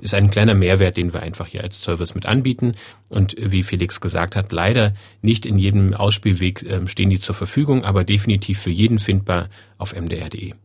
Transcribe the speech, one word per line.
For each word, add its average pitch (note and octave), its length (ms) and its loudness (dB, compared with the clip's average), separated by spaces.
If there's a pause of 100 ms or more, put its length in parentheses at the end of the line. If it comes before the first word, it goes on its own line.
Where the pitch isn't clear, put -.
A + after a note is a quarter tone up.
Ist F#2 140 -4
ein G2+ 160 6
kleiner G#2 240 4
Mehrwert, F#2 420 4
den F2 160 -2
wir D#2+ 80 -6
einfach E2+ 280 -10
hier - 160 -10
als - 180 -8
Service E2+ 320 -4
mit F#2+ 120 -8
anbieten. B2 500 0 (320)
Und G2 280 0
wie F#2+ 280 0
Felix - 360 -4
gesagt F2+ 360 -2
hat, G2 160 -2
leider G2+ 420 2 (280)
nicht G#2+ 220 2
in G#2 140 2
jedem G2 340 4
Ausspielweg, G2+ 720 0
ähm, F#2 240 -4
stehen G2 240 0
die F#2+ 80 2
zur F#2+ 160 -4
Verfügung, C3+ 500 0
aber G2 200 2
definitiv G2+ 560 0
für F#2 100 -4
jeden G#2+ 300 2
findbar G2 480 0 (300)
auf - 160 -10
M E2+ 140 -6
D E2+ 100 -6
R D#2+ 120 -8
D - 80 -14
E. G2 160 -12 (100)